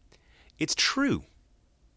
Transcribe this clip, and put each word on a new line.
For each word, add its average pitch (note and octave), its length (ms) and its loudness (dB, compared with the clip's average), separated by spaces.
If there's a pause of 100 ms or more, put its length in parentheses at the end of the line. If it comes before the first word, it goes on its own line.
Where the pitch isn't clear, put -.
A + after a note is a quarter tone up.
(580)
it's - 160 -2
true. C4+ 500 0 (720)